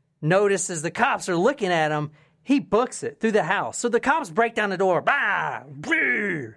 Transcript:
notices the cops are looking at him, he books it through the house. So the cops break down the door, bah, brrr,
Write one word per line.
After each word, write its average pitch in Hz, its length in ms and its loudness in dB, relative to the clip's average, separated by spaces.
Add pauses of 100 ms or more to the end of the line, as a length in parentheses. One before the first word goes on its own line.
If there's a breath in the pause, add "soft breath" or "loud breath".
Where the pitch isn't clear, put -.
(220)
notices 185 600 2
the 165 100 -4
cops 226 380 -2
are 180 80 2
looking 202 320 2
at 160 220 2
him, 151 200 -2 (320 soft breath)
he 269 160 2
books - 440 0
it 120 160 -8
through 220 120 0
the 202 120 2
house. 160 340 -2
So 240 120 -2
the 226 100 2
cops 240 300 0
break 226 260 0
down 214 140 -2
the 190 80 -4
door, 180 240 2
bah, 165 600 -2 (160)
brrr, 208 760 -2